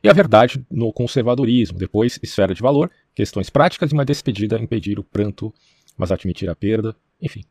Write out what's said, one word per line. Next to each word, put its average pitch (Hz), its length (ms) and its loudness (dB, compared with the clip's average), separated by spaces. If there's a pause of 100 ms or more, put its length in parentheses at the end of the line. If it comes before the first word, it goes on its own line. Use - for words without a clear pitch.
e 104 60 6
a 101 40 8
verdade 123 560 4
no 113 240 -2
conservadorismo, 120 840 0
depois 104 440 0
esfera 95 300 0
de 90 80 -6
valor, 143 300 2 (240)
questões - 340 -4
práticas 143 420 -2
e 147 40 0
uma 143 100 0
despedida, 110 540 -2
impedir 101 400 -6
o 95 60 -10
pranto, 104 500 -6 (420)
mas 90 140 -6
admitir 90 400 -4
a 80 60 -8
perda, 110 400 -4 (240)
enfim. 113 300 -10